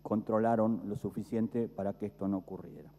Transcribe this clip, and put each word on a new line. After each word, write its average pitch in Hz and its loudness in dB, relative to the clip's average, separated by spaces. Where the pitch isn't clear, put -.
controlaron 110 2
lo 104 -2
suficiente 110 -2
para 98 -4
que - -6
esto 101 -4
no 98 2
ocurriera. 85 -10